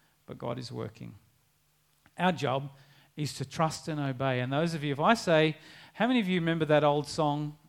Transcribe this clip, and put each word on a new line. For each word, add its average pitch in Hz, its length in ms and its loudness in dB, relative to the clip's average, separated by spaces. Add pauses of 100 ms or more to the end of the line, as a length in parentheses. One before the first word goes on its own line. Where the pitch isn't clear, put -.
(240)
but - 140 -16
God 127 200 -8
is 123 140 -12
working. 117 420 -12 (1040)
Our 180 140 2
job 139 380 -2 (440)
is 147 200 -6
to 131 100 -8
trust - 420 -4
and 156 140 -4
obey. 131 400 -2
And 123 100 -4
those 160 220 0
of 156 100 -6
you, 147 100 -2
if 135 80 -4
I 185 120 4
say, 156 460 4 (340)
how 214 140 0
many 254 140 2
of 185 80 -2
you 180 120 2
remember 165 240 0
that 147 200 6
old 147 220 2
song, 147 500 -2 (120)